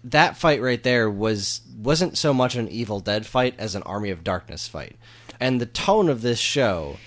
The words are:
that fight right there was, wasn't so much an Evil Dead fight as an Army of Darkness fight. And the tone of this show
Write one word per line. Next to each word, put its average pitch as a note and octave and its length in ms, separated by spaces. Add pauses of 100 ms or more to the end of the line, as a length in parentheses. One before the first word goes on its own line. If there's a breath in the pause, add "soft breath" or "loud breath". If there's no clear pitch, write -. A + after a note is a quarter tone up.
that D3+ 340
fight D3+ 240
right B2 200
there B2 280
was, G2+ 520 (180)
wasn't D#3 380
so D3 160
much B2+ 220
an A#2 140
Evil G#2+ 300
Dead G#2 280
fight B2+ 320
as G2+ 160
an G2 80
Army G#2 260
of E2+ 140
Darkness F2 440
fight. - 280 (440 loud breath)
And B2+ 220
the A#2+ 60
tone G3 420
of B2 140
this A#2+ 160
show F2+ 680